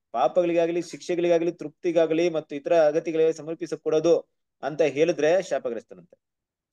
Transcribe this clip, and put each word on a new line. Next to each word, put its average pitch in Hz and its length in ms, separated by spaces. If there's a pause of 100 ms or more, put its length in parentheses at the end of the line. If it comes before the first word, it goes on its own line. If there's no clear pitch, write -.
(120)
ಪಾಪಗಳಿಗಾಗ್ಲಿ, 170 680
ಶಿಕ್ಷೆಗಳಿಗಾಗ್ಲಿ, 170 680
ತೃಪ್ತಿಗಾಗ್ಲಿ 165 760
ಮತ್ತು 156 260
ಇತರ 160 300
ಅಗತ್ಯಗಳಿಗೆ 160 460
ಸಮರ್ಪಿಸಕೊಡೋದು 156 960 (320)
ಅಂತ 147 200
ಹೇಳಿದ್ರೆ 156 600
ಶಾಪಗ್ರಸ್ತನಂತೆ. 113 800 (520)